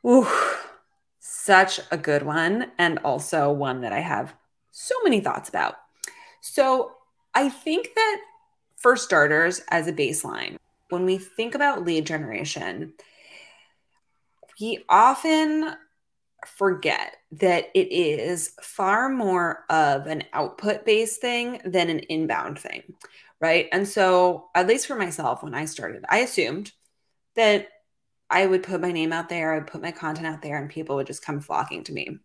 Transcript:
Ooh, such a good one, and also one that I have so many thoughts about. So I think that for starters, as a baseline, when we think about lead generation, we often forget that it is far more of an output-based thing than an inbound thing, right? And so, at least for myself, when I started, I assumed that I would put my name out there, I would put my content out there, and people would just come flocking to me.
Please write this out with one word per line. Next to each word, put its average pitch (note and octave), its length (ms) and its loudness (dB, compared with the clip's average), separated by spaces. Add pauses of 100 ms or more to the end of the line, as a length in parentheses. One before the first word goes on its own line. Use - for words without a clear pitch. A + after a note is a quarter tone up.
Ooh, A#3+ 220 8 (920)
such - 580 4 (140)
a E3 40 -2
good D3 280 0
one, E3 520 -2
and E3+ 280 2
also D3 480 0
one C3+ 300 -4
that A2 100 -4
I G#2+ 80 -2
have C#3+ 340 -6 (380)
so - 320 -4
many A#3+ 160 4
thoughts - 280 -4
about. - 280 -4 (640)
So C4 560 0 (380)
I C#4 140 4
think D#4+ 460 -4
that G#4+ 260 0 (540)
for B3 220 6
starters, D#3+ 720 2
as E3 180 0
a E3+ 60 -4
baseline, D3+ 640 -4 (320)
when F3 160 -2
we F#3+ 140 2
think A3+ 360 -8
about C#4+ 300 0
lead E3 200 0
generation, D3 920 -8 (1700)
we A3 280 -8
often D#4 880 4 (680)
forget - 760 -2 (120)
that F3 420 2
it F#3 200 2
is D#3 680 -2
far G#3+ 480 0
more F#3+ 640 0
of D3 380 2
an D#3 240 -6
output-based G#3+ 880 0
thing A#3+ 440 -4
than F3 240 0
an D#3+ 120 -2
inbound D#3 580 -4
thing, - 240 -14 (560)
right? E3 320 2
And G3 160 0
so, F#3 680 4
at F3+ 100 4
least A#3+ 220 2
for C4+ 80 -6
myself, D#3+ 480 -4
when C#3+ 100 -10
I D3+ 120 -4
started, - 420 -10
I G#3 100 4
assumed F#3+ 540 0 (640)
that G#3 320 4 (600)
I F#3+ 180 4
would F#3 160 2
put F#3 180 -6
my F3+ 120 -2
name D#3+ 200 -2
out E3 160 -4
there, D#3+ 240 -2
I D#3 60 0
would D3+ 80 -8
put - 160 -14
my E3+ 100 -8
content D#3+ 340 -8
out D#3 140 -8
there, D3+ 160 -8
and C#3+ 140 -8
people D#3 260 -6
would C#3 100 -4
just - 160 -12
come D3 160 -6
flocking - 460 -6
to - 80 -14
me. - 320 -10